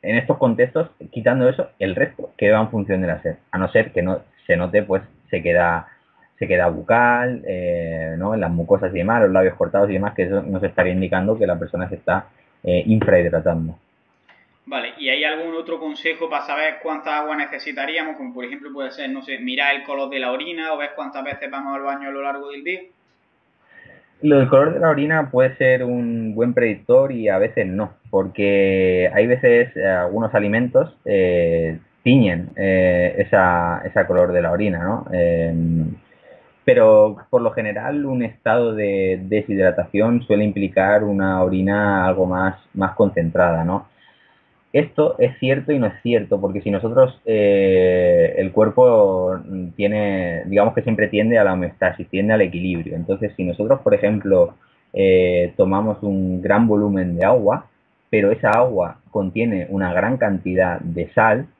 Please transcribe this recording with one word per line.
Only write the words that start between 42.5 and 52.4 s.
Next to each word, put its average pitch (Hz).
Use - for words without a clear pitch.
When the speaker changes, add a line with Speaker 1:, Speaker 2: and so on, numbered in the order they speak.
Speaker 1:
más 95
concentrada, 85
¿no? 92
Esto 151
es 127
cierto 135
y 139
no 117
es 98
cierto, 104
porque 98
si 101
nosotros, 120
eh, 92
el 92
cuerpo 104
tiene, 98
digamos 101
que 113
siempre 107
tiende 110
a 104
la 95
homeostasis, 87
tiende 101
al 107